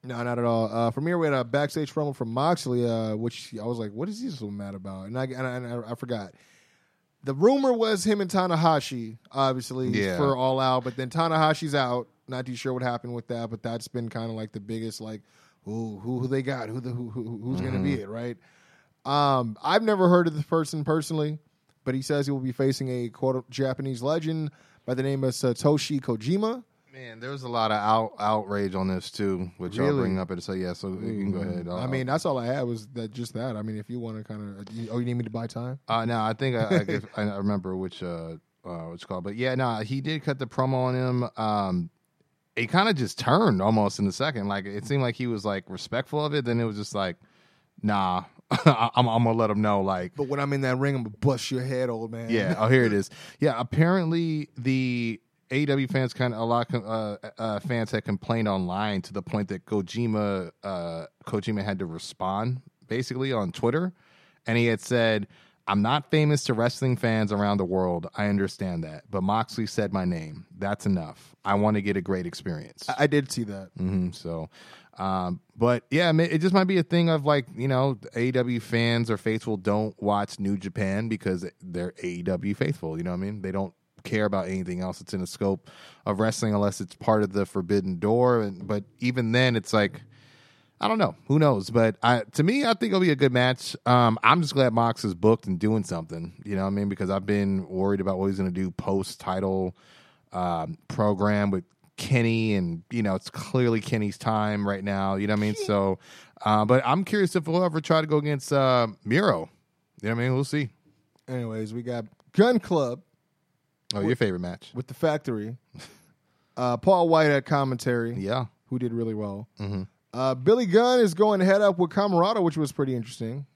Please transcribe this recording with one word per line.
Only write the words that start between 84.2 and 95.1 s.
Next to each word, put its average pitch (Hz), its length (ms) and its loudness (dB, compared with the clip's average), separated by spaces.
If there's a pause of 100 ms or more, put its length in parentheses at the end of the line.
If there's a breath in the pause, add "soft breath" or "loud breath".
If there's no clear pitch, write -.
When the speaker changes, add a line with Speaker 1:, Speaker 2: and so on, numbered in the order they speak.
Speaker 2:
about 95 220 0
anything 90 320 -4
else 92 180 -6
that's - 160 -12
in 92 60 -2
the 90 60 -4
scope - 440 -2 (360 loud breath)
of 101 140 0
wrestling 110 340 2
unless 101 260 2
it's 95 160 -10
part 110 260 4
of 95 100 0
the 101 140 0
Forbidden 95 520 -2
Door. 117 440 4
And, 98 240 -6
but 104 180 -4 (160)
even 123 320 -2
then, 123 240 4
it's - 160 -4
like, 104 300 0 (800 soft breath)
I 208 80 0
don't 220 100 2
know. 170 160 2 (140)
Who 143 100 4
knows? 117 320 2
But 113 320 4
I, 120 200 4 (100)
to 147 100 0
me, 254 240 2
I 226 80 4
think 220 160 -2
it'll 190 100 4
be 180 100 6
a 143 60 4
good 131 160 4
match. 127 420 0 (120)
Um, 120 360 6
I'm 151 200 8
just 143 120 -2
glad 127 200 4
Mox 117 300 2
is 98 100 0